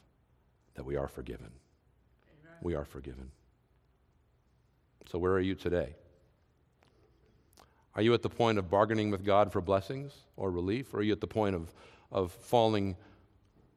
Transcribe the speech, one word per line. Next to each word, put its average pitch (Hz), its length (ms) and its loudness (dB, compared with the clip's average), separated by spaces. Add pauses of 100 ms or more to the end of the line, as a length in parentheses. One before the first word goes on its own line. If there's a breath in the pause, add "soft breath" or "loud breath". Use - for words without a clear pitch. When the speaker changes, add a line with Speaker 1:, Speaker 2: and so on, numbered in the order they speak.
(760)
Speaker 1:
that 65 100 -14
we 69 100 -6
are 69 120 -4
forgiven. 60 440 -14 (880)
Speaker 2:
Amen. - 200 -20
Speaker 1:
We 87 140 -2
are 73 100 -6
forgiven. 67 440 -14 (1800)
So 85 80 -4
where 90 140 2
are 95 80 4
you 95 120 0
today? 85 420 -2 (2000 soft breath)
Are 104 60 -2
you 117 120 6
at 113 80 2
the 101 80 -4
point 113 280 2
of 92 120 -2
bargaining 107 420 4
with 98 140 -4
God 101 260 6
for 101 100 -2
blessings 135 520 -2 (240)
or 98 140 -4
relief? 95 420 -4
Or 107 40 -4
are 104 40 -2
you 107 100 2
at 92 100 -2
the 90 60 -6
point 101 280 0
of, 82 180 -8 (380 loud breath)
of 92 200 -2
falling 107 640 2 (800 loud breath)